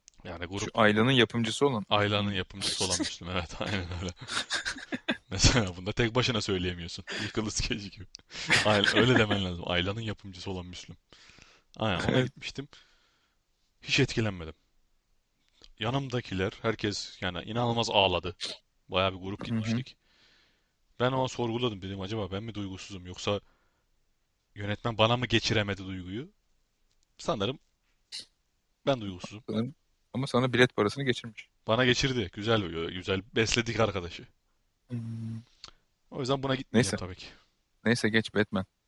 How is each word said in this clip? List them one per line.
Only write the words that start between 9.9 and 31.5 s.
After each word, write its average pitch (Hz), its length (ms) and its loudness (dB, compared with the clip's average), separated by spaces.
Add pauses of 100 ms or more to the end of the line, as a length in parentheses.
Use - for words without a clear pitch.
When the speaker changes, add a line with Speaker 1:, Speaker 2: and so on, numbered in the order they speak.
Speaker 1:
yapımcısı 101 500 -8
olan 90 140 -6
Müslüm. - 320 -16 (800)
Aynen, 98 220 0
ona - 120 0
Speaker 2:
Evet. 127 140 4
Speaker 1:
gitmiştim. - 420 -10 (1120)
Hiç - 180 0
etkilenmedim. 98 540 0 (1300)
Yanımdakiler, 120 720 -2 (100)
herkes - 600 -2
yani 87 220 -4
inanılmaz 117 460 0
ağladı. 90 460 4 (540)
Bayağı 92 240 2
bir 92 60 -10
grup 95 280 -8
Speaker 2:
Hı 117 80 -2
hı. - 40 0
Speaker 1:
gitmiştik. 113 380 -4 (1000)
Ben 123 120 2
o 131 120 0
an 127 40 -2
sorguladım. 117 540 -2
Dedim, 95 200 -6
"Acaba 95 300 -4
ben 98 120 -4
mi 113 120 -10
duygusuzum 95 500 -10
yoksa 95 340 -2 (1160)
yönetmen 101 420 -4
bana 110 200 6
mı 123 100 -2
geçiremedi 104 580 2
duyguyu?" 95 460 -8 (840)
Sanırım 123 420 -2 (1300)
ben 135 160 0
duygusuzum. 98 480 -10
Speaker 2:
Sanırım, 113 260 -2 (380)
ama 135 140 -2
sana 123 260 2
bilet 123 220 6
parasını 107 280 2
geçirmiş. 120 460 -4 (180)